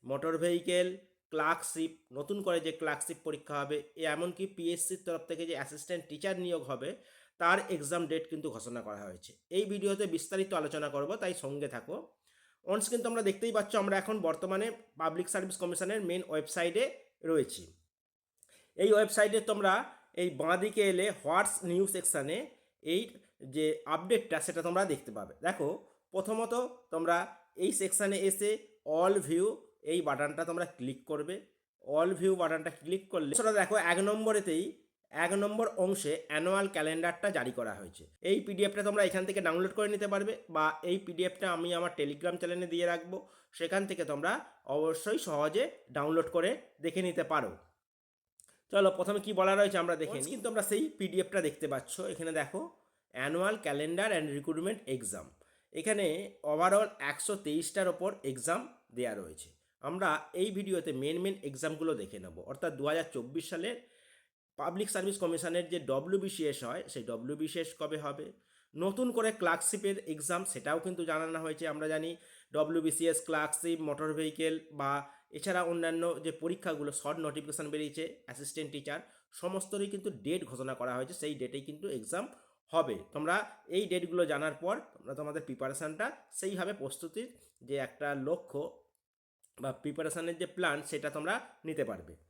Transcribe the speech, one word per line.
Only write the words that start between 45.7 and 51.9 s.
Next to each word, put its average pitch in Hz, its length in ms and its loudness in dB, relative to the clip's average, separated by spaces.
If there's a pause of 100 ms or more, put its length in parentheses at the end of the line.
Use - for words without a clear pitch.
ডাউনলোড 160 400 4
করে 175 140 4 (340)
দেখে 165 240 0
নিতে 170 240 0
পারো। 131 180 2 (1200)
চলো, 196 160 6 (100)
প্রথমে 196 280 0
কি 214 40 -4 (100)
বলা 190 160 6
রয়েছে 196 260 6
আমরা 170 200 2
দেখে 156 180 -2
নিই। 131 120 -4
কিন্তু 226 160 -6
তোমরা 220 220 0
সেই 214 140 4 (140)
পিডিএফটা 190 500 0
দেখতে 147 240 -2
পাচ্ছ, 131 220 -4 (180)